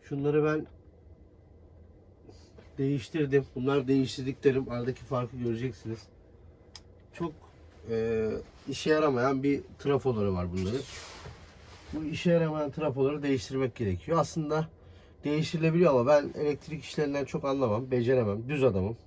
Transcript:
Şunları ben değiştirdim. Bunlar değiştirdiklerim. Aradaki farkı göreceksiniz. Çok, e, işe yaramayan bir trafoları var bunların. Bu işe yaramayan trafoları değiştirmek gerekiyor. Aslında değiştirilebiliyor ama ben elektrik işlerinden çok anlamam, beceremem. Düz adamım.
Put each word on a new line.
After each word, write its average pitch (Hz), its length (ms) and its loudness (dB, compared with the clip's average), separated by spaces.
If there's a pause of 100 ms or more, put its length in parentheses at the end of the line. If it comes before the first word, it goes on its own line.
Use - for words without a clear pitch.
Şunları 147 420 0
ben 151 220 0 (2000)
değiştirdim. 139 680 0 (100)
Bunlar 131 340 0
değiştirdiklerim. 135 840 0
Aradaki 120 340 -6
farkı 123 320 -4
göreceksiniz. 117 640 -4 (1120)
Çok, 170 200 -6 (580)
e, 113 380 0 (400)
işe 139 220 -2
yaramayan 135 520 4
bir 139 200 2 (160)
trafoları 117 560 2
var 87 180 -2
bunların. 95 280 -2 (1120)
Bu 156 120 -4
işe 160 260 -2
yaramayan 156 400 2
trafoları 143 520 0
değiştirmek 135 540 -2
gerekiyor. 110 420 -2
Aslında 156 500 0 (560)
değiştirilebiliyor 160 680 2
ama 123 160 4
ben 143 240 6 (100)
elektrik 147 440 -4
işlerinden 143 400 -2
çok - 200 -6
anlamam, 131 460 0
beceremem. 120 580 2
Düz 139 160 0
adamım. 101 320 2 (100)